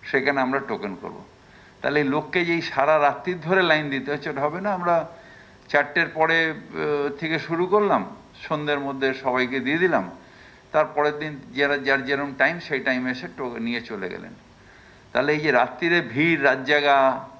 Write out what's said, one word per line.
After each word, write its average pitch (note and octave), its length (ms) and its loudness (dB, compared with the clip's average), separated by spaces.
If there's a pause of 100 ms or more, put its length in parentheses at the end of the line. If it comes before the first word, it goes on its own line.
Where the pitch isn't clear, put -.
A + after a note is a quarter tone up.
(120)
সেখানে C#3 300 2
আমরা C3 180 0
token G2+ 420 -6
করব। F2 220 -14 (580)
তাহলে C#3+ 180 2
এই D3 80 2
লোককে D#3 380 -2
যেই E3+ 160 0
সারা D3+ 380 2
রাত্রির D3 420 0
ধরে F#3 200 2
line D#3 280 2
দিতে C3+ 220 -4
হচ্ছে, D3 180 -4
ওটা C3+ 120 -4
হবে D3+ 200 -2
না। G3+ 120 -2
আমরা F3 360 0 (600)
চারটের D3 380 2
পরে, D#3+ 460 2
আহ, D3+ 640 -2
থেকে D#3+ 220 -2
শুরু E3 260 -2
করলাম, F3+ 500 2 (260)
সন্ধ্যের D3 380 -2
মধ্যে C3+ 340 -2
সবাইকে B2+ 460 0
দিয়ে C3+ 180 0
দিলাম, D3 340 2 (600)
তারপরের D3 480 0
দিন D3+ 200 -8 (160)
যারা, C#3+ 220 2
যার C3+ 280 0
যেরকম C#3 280 -2
time, C#3+ 260 0
সেই D3 200 -4
টাইমে B2+ 320 -2
এসে B2+ 160 -8 (100)
টো-, A#2+ 220 -6
নিয়ে A#2 220 -4
চলে G2 280 -8
গেলেন। F#2 240 -12 (800)
তাহলে C#3 200 2
এই D3+ 60 0
যে D3+ 120 0
রাত্রিরে E3 500 2
ভিড়, C#3+ 420 2
রাত C3 220 4
জাগা C#3 600 4 (140)